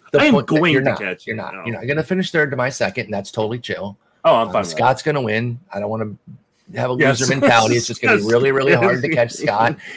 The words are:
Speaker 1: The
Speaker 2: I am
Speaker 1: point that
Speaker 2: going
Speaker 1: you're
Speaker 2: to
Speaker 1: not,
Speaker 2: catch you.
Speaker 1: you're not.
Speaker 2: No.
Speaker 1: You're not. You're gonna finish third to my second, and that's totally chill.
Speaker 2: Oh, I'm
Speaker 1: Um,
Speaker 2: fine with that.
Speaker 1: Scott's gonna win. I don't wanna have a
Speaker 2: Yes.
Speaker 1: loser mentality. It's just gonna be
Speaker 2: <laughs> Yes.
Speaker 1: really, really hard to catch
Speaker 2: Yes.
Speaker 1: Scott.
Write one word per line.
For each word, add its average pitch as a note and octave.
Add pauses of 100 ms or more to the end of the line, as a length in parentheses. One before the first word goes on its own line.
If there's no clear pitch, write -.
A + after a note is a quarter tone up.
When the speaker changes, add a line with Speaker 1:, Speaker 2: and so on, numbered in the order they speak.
(120)
Speaker 1:
The G3
Speaker 2:
I C#4+
am C#4+
Speaker 1:
point C3+
that D#3+
Speaker 2:
going E3
Speaker 1:
you're C3+
Speaker 2:
to C#3
Speaker 1:
not, G2+
Speaker 2:
catch F#2
you. A2+
Speaker 1:
you're A2
not. -
Speaker 2:
No. F#2
Speaker 1:
You're A#2
not. G2
You're B2+
gonna D#3
finish F#3
third D3+
to B2+
my B2+
second, A#2
and G#2+
that's G2
totally A2
chill. G2+ (260)
Speaker 2:
Oh, -
I'm A2+
Speaker 1:
Um, -
Speaker 2:
fine A2
with F#2
that. -
Speaker 1:
Scott's B2+
gonna D3
win. A#2+ (140)
I G2+
don't G#2
wanna A2 (640)
have B2+
a B2+
Speaker 2:
Yes. A2+
Speaker 1:
loser C3
mentality. A#2+
It's A#2
just -
gonna A#2+
be G#2
Speaker 2:
<laughs> -
Yes. A2
Speaker 1:
really, C3
really C3+
hard F3+
to -
catch A#2+
Speaker 2:
Yes. -
Speaker 1:
Scott. A2+ (200)